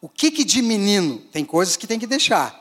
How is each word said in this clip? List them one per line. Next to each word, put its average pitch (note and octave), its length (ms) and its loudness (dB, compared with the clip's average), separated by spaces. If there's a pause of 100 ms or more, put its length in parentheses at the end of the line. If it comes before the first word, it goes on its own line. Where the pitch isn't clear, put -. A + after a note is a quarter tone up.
O E3+ 80 -16
que - 200 0
que D4+ 140 -2
de A#3 180 0
menino? G3+ 580 2 (120)
Tem D3+ 140 -4
coisas F3 320 0
que G#3+ 100 -10
tem A3+ 100 -4
que A3 80 -6
deixar. A3 560 0